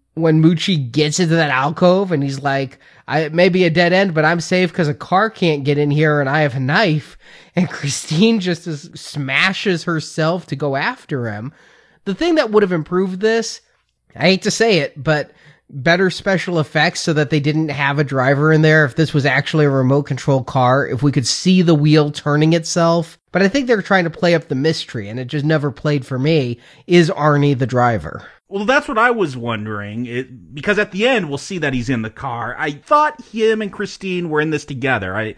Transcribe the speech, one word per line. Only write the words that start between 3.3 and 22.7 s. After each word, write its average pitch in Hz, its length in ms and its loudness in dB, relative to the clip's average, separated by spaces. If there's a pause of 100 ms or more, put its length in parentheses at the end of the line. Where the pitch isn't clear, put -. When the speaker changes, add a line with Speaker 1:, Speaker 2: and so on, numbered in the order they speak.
Speaker 1:
may 180 140 4
be 185 160 2
a 170 60 4
dead 175 220 2
end, 185 220 2
but 156 100 2
I'm 170 160 2
safe 180 320 0
'cause 151 160 0
a 147 60 -2
car 202 340 0
can't 156 360 0
get 143 140 0
in 147 120 2
here 151 300 2
and 135 80 0
I 147 120 0
have 139 140 0
a 135 60 -4
knife." 156 580 0 (380)
And 180 140 0
<laughs> - 0 -
Christine 185 720 0
just 175 260 -4
is, 151 280 -10
smashes 160 920 -2
herself 165 600 -4
to - 100 -8
go 139 200 -4
after 147 520 -6
him. 107 240 -10 (520)
The 196 100 -4
thing 330 220 0
that 254 140 0
would 208 120 4
have 185 100 0
improved 185 480 -2
this, 226 400 -2 (540)
I - 80 -8
hate 185 200 2
to - 80 -2
say 214 280 2
it, 139 240 -4
but 151 300 -2 (400)
better 170 380 2
special 185 480 -2
effects 156 420 -2
so 170 120 -2
that 147 180 0
they 151 100 2
didn't 151 280 0
have 143 300 -2
a 156 60 0
driver 139 480 2
in 160 100 4
there. 156 220 4
If 131 120 -4
this 156 180 0
was 139 100 2
actually 143 400 2
a 143 60 4
remote 135 320 2
control 135 400 -2
car, 131 440 2
if 123 160 -4
we 147 100 2
could 131 140 0
see 185 360 2
the 170 120 4
wheel 151 360 4
turning 151 420 0
itself. 170 680 0 (140)